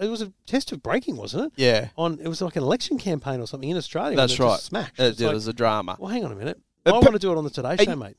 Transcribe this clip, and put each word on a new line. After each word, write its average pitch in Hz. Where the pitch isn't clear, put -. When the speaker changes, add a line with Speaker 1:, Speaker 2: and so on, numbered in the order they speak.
Speaker 1:
it 202
was 226
a 196
test -
of 143
braking, 208
wasn't 127
it? 302
Speaker 2:
Yeah. 117
Speaker 1:
On, 165
it 160
was 165
like 170
an 151
election 220
campaign 139
or 113
something 135
in 180
Australia. 180
Speaker 2:
That's 131
Speaker 1:
and 123
it 127
Speaker 2:
right. 113
Speaker 1:
just -
smashed. -
Speaker 2:
It, 127
Speaker 1:
It's 117
Speaker 2:
it 117
Speaker 1:
like, 107
Speaker 2:
was 110
a 113
drama. 107
Speaker 1:
well, 190
hang 233
on 123
a 101
minute. 120
Speaker 2:
Uh, 170
Speaker 1:
I 240
Speaker 2:
pe- 247
Speaker 1:
wanna 214
do 190
it 160
on 156
the 143
Today 135
Speaker 2:
Hey, 208
Speaker 1:
Show, 175
mate. 107